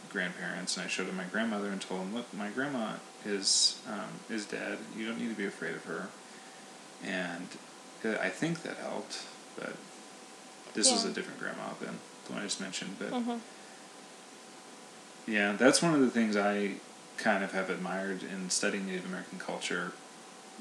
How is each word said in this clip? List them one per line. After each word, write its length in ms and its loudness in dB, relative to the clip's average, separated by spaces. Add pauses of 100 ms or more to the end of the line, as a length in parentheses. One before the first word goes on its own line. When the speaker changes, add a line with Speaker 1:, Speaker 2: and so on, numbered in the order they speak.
Speaker 1:
grandparents, 680 -2
and 80 -2
I 40 -2
showed 180 0
him 80 -2
my 80 -2
grandmother 460 0
and 120 -2
told 200 -2
him, 120 -2
"Look, 200 -4
my 160 -2
grandma 480 0 (280)
is, 520 4 (100)
um, 320 -6 (100)
is 160 -2
dead. 320 -2 (180)
You 120 -2
don't 100 -2
need 120 0
to 60 -2
be 100 0
afraid 280 -2
of 120 -6
her." 240 -4 (960)
And, 440 -2 (580)
uh, 160 4
I 80 4
think 340 2
that 140 -4
helped, 420 -4 (360)
but 220 -4 (960)
this 180 8
was 140 6
Speaker 2:
Yeah. 60 2
Speaker 1:
a 20 -4
different 260 -4
grandma 300 -4 (100)
than 200 -6 (260)
the 80 -6
one 80 -2
I 40 -2
just 140 -2
mentioned, 400 -4
but 120 -2
Speaker 2:
Mm-hmm. 260 0 (1900)
Speaker 1:
yeah, 260 6
that's 280 10
one 120 8
of 80 10
the 80 10
things 260 6
I 380 4 (440)
kind 260 6
of 100 0
have 160 2
admired 520 0
in 280 -4
studying 380 2
Native 180 -2
American 340 -6
culture 540 -2 (680)